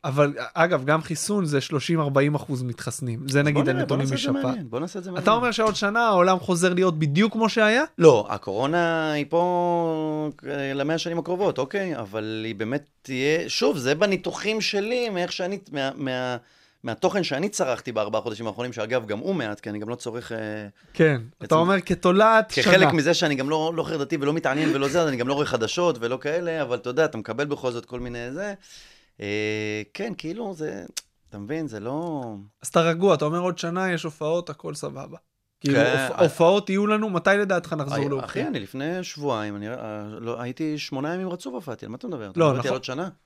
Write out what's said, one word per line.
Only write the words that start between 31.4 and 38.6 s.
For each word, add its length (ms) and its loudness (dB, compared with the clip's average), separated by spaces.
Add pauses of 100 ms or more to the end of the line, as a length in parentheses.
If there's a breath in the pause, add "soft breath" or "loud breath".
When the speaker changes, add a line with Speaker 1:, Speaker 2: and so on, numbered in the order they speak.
Speaker 2:
זה 120 -8
לא 440 -6 (380)
Speaker 1:
אז 60 -10
אתה 140 4
רגוע, 320 4
אתה 120 2
אומר 140 0
עוד 180 -2
שנה 360 -4
יש 100 -4
הופעות, 460 -4
הכל 260 -10
סבבה. 420 -12 (440)
כאילו, 140 4
Speaker 2:
כן, 340 4
Speaker 1:
הופ-, 100 -6
Speaker 2:
אה, 40 8
Speaker 1:
הופעות 460 4
יהיו 180 2
לנו, 220 0
מתי 200 2 (100)
לדעתך 340 0
נחזור 300 -2
Speaker 2:
אה, 60 0
Speaker 1:
להופיע? 160 -2
Speaker 2:
אחי, 220 -4
אני 120 -4
לפני 440 -6